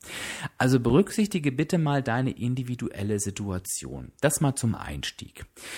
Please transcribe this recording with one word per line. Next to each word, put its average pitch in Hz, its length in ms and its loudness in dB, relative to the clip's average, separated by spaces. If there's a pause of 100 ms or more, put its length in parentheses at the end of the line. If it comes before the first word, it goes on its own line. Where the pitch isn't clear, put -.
(580)
Also 127 220 6
berücksichtige 156 720 4
bitte 160 260 0
mal 143 240 2
deine 120 300 0
individuelle 120 880 -2
Situation. 101 1000 -6
Das 151 180 2
mal 139 160 2
zum 113 180 0
Einstieg. - 720 -8 (320)